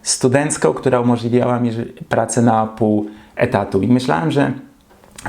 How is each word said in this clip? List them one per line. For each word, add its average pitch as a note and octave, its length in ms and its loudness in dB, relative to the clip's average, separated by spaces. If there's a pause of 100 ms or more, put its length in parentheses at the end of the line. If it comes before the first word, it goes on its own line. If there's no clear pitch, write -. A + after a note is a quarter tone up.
studencką, C#3+ 720 0
która B2+ 260 0
umożliwiała A#2+ 600 0
mi A#2+ 120 -2
ży-, A2+ 220 -8 (160)
pracę A2+ 320 0
na A2 260 4
pół G#2+ 420 0 (260)
etatu G2 460 -2
i G#2+ 60 0
myślałem, D3 440 2
że C#3 200 0 (760)